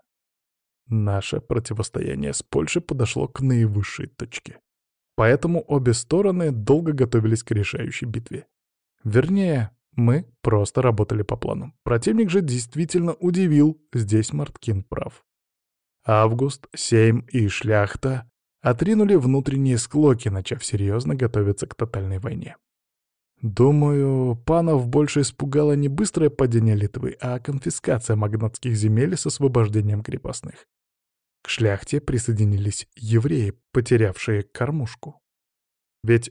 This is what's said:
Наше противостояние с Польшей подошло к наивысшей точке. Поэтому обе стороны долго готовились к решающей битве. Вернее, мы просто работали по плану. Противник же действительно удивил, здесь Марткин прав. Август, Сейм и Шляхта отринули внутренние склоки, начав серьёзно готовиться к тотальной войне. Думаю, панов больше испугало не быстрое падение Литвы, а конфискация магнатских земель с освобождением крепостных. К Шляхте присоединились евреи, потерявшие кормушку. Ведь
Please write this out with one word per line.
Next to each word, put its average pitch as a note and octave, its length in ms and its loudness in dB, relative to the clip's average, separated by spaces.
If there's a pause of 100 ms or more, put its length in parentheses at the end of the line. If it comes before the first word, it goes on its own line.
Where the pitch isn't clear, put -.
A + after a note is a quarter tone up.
(920)
Наше G2+ 500 -2
противостояние - 920 -6
с - 100 -6
Польшей - 400 -6
подошло B2+ 460 -4
к - 120 -12
наивысшей A#2 680 0
точке. - 500 -14 (560)
Поэтому D3 540 2
обе B2+ 260 2
стороны F3+ 560 0
долго C#3 420 2
готовились A#2 520 0
к - 80 -8
решающей - 560 -4
битве. A2+ 380 -10 (580)
Вернее, D3 640 2 (220)
мы B2+ 340 2 (160)
просто A2 400 0
работали G#2+ 400 0
по A2+ 140 -6
плану. - 380 -8 (100)
Противник G3 440 0
же F#3 120 2
действительно D#3+ 760 -2
удивил, D#3+ 640 2 (120)
здесь A2 400 0
Марткин A#2 500 -4
прав. - 420 -10 (800)
Август, A2+ 720 2
Сейм A2+ 460 4 (100)
и A2+ 160 0
Шляхта G#2+ 840 -2 (320)
отринули G3+ 540 2
внутренние C3+ 640 2
склоки, C#3+ 500 2
начав G2 360 -6
серьёзно A2 500 -2
готовиться G#2+ 540 0
к - 80 -18
тотальной G2 420 -4
войне. - 380 -8 (880)
Думаю, C3+ 920 2 (100)
панов D#3+ 440 2
больше D3 320 2
испугало C#3+ 560 0
не C#3+ 100 2
быстрое D#3 440 0
падение A#2 440 2
Литвы, G#2 460 -4
а B2 180 -4
конфискация B2+ 800 -4
магнатских A2 580 -2
земель A2 420 2
с - 100 -8
освобождением G#2+ 760 0
крепостных. - 640 -12 (760)
К - 60 -12
Шляхте A2 520 -2
присоединились G#2 880 -2 (100)
евреи, A2+ 580 0 (180)
потерявшие A2 720 0
кормушку. C#3+ 800 -8 (800)
Ведь A#2 280 2